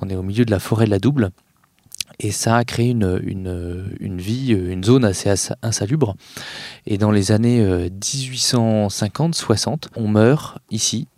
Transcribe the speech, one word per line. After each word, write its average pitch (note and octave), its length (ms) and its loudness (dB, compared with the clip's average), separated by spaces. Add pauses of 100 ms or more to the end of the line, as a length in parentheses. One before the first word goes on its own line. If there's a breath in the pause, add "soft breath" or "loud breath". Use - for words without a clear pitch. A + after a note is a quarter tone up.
on G2 80 -6
est F#2+ 40 -4
au F#2 80 -4
milieu G2+ 220 2
de A2 60 0
la F#2+ 100 2
forêt A2+ 240 2
de G#2 60 4
la G2+ 80 2
Double, A2+ 320 2 (880)
et G#2 140 -4
ça A2+ 240 2
a A#2+ 80 6
créé A#2+ 260 0
une, G2 340 2
une, F2+ 600 -6 (160)
une F#2 200 -8
vie, B2 300 -4
une F#2 320 0
zone B2 220 6
assez G2+ 260 2
as-, - 320 0
insalubre. A2+ 540 -2 (720 loud breath)
Et G#2 120 -2
dans G#2+ 120 2
les G2+ 200 2
années, A#2 300 4
euh, F2+ 300 2
dix-huit B2+ 480 -8
cent A2 500 2
cinquante, C#3+ 460 -2
soixante, - 640 -2
on A2 120 -2
meurt A2 500 4 (120)
ici - 360 -4 (120)